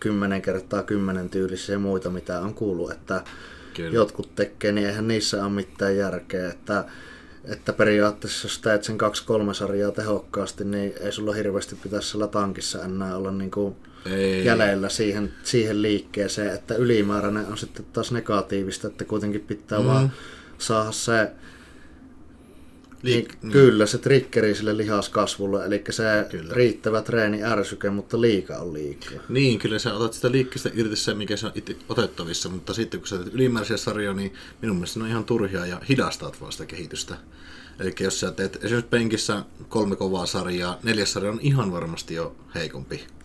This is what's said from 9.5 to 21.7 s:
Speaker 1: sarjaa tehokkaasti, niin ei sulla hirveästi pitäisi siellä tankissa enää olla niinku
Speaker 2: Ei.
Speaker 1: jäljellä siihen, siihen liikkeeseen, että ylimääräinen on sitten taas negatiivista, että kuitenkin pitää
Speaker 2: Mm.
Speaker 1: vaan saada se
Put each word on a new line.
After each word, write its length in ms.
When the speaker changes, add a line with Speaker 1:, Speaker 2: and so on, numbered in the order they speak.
Speaker 1:
sarjaa 360
tehokkaasti, 760
niin 360
ei 120
sulla 200
hirveästi 500
pitäisi 260
siellä 180
tankissa 580
enää 320
olla 140
niinku 460
Speaker 2:
Ei. 380
Speaker 1:
jäljellä 440
siihen, 440
siihen 400
liikkeeseen, 720
että 200
ylimääräinen 720
on 120
sitten 340
taas 200
negatiivista, 760
että 160
kuitenkin 360
pitää 400
Speaker 2:
Mm. 60
Speaker 1:
vaan 260
saada 340
se 400